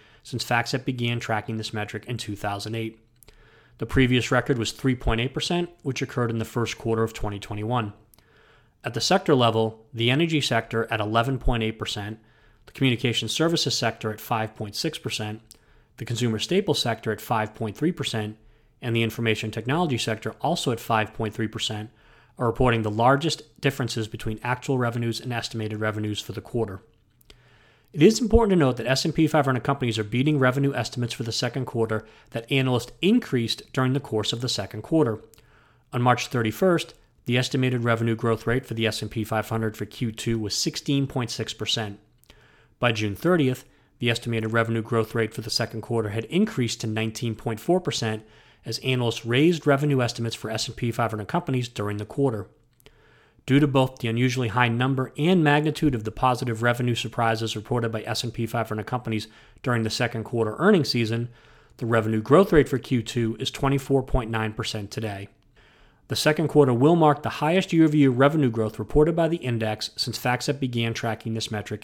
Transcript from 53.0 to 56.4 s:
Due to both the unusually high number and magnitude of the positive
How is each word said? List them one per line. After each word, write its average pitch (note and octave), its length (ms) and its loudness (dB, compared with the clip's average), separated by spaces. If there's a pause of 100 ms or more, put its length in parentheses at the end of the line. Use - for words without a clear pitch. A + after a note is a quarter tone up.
Due C3 140 6
to D3 80 4
both C3 300 2
the A#2 100 -6
unusually A#2+ 400 0
high A#2+ 220 2
number B2+ 480 0
and E3+ 260 4
magnitude D3+ 520 2
of G#2+ 100 -4
the A2 60 -6
positive A#2+ 520 2